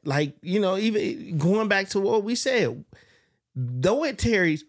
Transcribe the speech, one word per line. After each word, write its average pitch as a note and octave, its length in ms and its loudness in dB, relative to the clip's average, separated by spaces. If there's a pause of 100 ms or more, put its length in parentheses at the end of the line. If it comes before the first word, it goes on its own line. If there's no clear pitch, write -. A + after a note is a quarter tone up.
Like, D3 380 -2
you F#3 180 0
know, F#3 160 2
even G#3 640 -2
going G3+ 300 2
back G3 220 0
to G3 100 0
what G3+ 220 2
we A3+ 140 -4
said, G3+ 480 -2 (720)
though C3 500 0
it C4 140 -4
tarries, F3+ 500 2